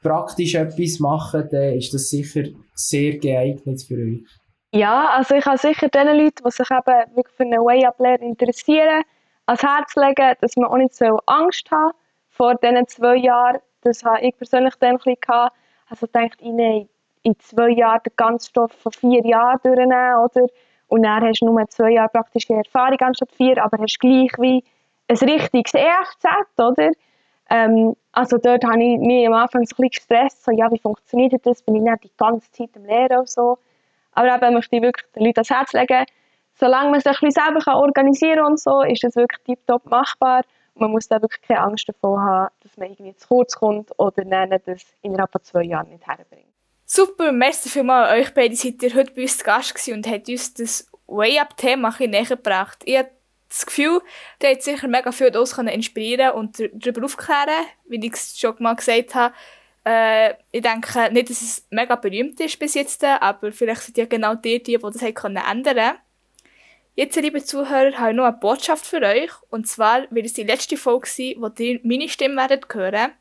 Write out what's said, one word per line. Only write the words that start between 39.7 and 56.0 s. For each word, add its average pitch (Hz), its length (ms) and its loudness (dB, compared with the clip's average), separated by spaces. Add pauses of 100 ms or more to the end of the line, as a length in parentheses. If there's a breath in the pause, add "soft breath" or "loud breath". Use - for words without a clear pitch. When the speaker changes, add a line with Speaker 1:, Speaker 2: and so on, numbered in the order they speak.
Speaker 2:
machbar. 254 540 0 (320)
Und - 80 -4
man 214 80 0
muss 220 160 -4
da 220 160 0
wirklich - 200 -4
keine - 180 0
Angst 208 280 -4
davor 196 320 -2
haben, 190 320 0 (100)
dass - 140 -20
man 190 140 -12
irgendwie 196 240 -20
zu - 140 -20
kurz 247 260 2
kommt 214 420 -4
oder 196 280 -2
dann 190 260 -2 (160)
das 185 180 -10 (180)
innerhalb 190 280 -4
von - 140 -6
zwei - 180 -2
Jahren 165 280 -6
nicht 170 160 -20
herbringt. - 400 -14 (380)
Speaker 3:
Super, 370 480 0
merci 254 360 0
vielmals 254 420 2
an 220 80 4
euch 269 160 -2
beide, 240 220 4
seid 240 260 -6
ihr 247 120 0
heute 269 180 2
bei 254 100 -8
uns 262 160 -2
zu - 60 -8
Gast 220 300 -2
gewesen - 200 -8
und 214 160 -8
habt 220 180 -8
uns 247 260 -8
das - 360 -8 (160)
Way-Up-Thema 254 840 -2
ein 233 40 -4
bisschen 247 180 -4
näher 208 140 0
gebracht. 202 600 -4
Ich 262 140 0
habe 262 120 -4 (380)
das - 180 -6
Gefühl, 320 340 -2 (420 loud breath)
ihr 285 60 2
habt 262 140 0
sicher 277 260 -8
mega 247 240 -2
viel 254 180 2
daraus 240 240 -2
können 240 140 -4
inspirieren 233 640 -2